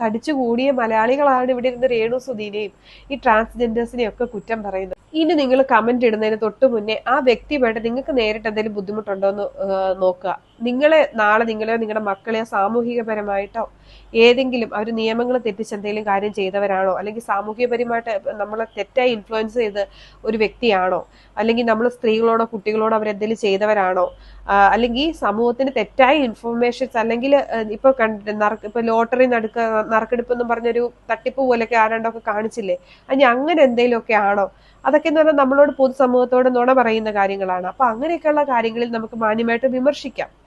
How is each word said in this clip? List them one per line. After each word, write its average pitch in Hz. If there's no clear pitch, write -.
തടിച്ചു 226
കൂടിയ 262
മലയാളികളാണ് 254
ഇവിടെ 247
ഇരുന്ന് 247
രേണു 233
സുധീനെയും 214
ഈ 277
ട്രാൻസ്ജെൻഡേഴ്സിനെയും 233
ഒക്കെ 240
കുറ്റം 220
പറയുന്നത്. 190
ഇനി 320
നിങ്ങൾ 269
കമന്റ് 233
ഇടുന്നതിന് 220
തൊട്ട് 214
മുന്നേ 220
ആ 262
വ്യക്തിയുമായിട്ട് 233
നിങ്ങൾക്ക് 262
നേരിട്ട് 220
എന്തെങ്കിലും 214
ബുദ്ധിമുട്ടുണ്ടോ 196
എന്ന്, 202
ഏഹ്, 190
നോക്കുക. 185
നിങ്ങളെ 277
നാളെ 214
നിങ്ങളെയോ 220
നിങ്ങളുടെ 214
മക്കളെയോ 220
സാമൂഹികപരമായിട്ടോ 214
ഏതെങ്കിലും 240
അവർ 214
നിയമങ്ങൾ 233
തെറ്റിച്ച് 220
എന്തെങ്കിലും 208
കാര്യം 202
ചെയ്തവരാണോ, 190
അല്ലെങ്കിൽ 214
സാമൂഹികപരമായിട്ട് 226
നമ്മളെ 214
തെറ്റായി 247
ഇൻഫ്ലുവൻസ് 220
ചെയ്ത 208
ഒരു 220
വ്യക്തിയാണോ, 196
അല്ലെങ്കിൽ 226
നമ്മൾ 233
സ്ത്രീകളോടോ 226
കുട്ടികളോടോ 220
അവരെന്തെങ്കിലും 214
ചെയ്തവരാണോ, 196
ആ, 196
അല്ലെങ്കിൽ 240
സമൂഹത്തിന് 240
തെറ്റായ 254
ഇൻഫർമേഷൻസ്, 240
അല്ലെങ്കിൽ, 240
ഏഹ്, 226
ഇപ്പൊ 262
കണ്ട-, 220
നറുക്ക്-, 214
ഇപ്പൊ 214
ലോട്ടറി 233
നറുക്ക്, 233
നറുക്കെടുപ്പ് 240
എന്നും 240
പറഞ്ഞൊരു 233
തട്ടിപ്പ് 233
പോലെയൊക്കെ 240
ആരാണ്ടൊക്കെ 226
കാണിച്ചില്ലേ, 208
അനി 269
അങ്ങനെ 285
എന്തെങ്കിലുമൊക്കെ 240
ആണോ? 202
അതൊക്കെ 302
എന്ന് 311
പറഞ്ഞാൽ 311
നമ്മളോട് 285
പൊതുസമൂഹത്തോട് 254
നുണ 247
പറയുന്ന 220
കാര്യങ്ങളാണ്. 196
അപ്പൊ 254
അങ്ങനെയൊക്കെയുള്ള 294
കാര്യങ്ങളിൽ 233
നമുക്ക് 226
മാന്യമായിട്ട് 233
വിമർശിക്കാം. 254